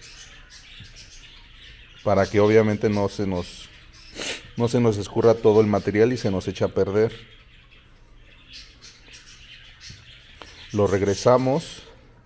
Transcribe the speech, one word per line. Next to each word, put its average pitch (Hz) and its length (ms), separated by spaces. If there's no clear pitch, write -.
para 98 240
que 107 120
obviamente 107 520
no 101 180
se 104 160
nos, 90 440
no 120 120
se 123 120
nos 110 180
escurra 110 360
todo 110 280
el 107 60
material 104 460
y 120 40
se - 120
nos 92 180
echa 98 180
a - 20
perder. 101 440
Lo 104 120
regresamos 120 960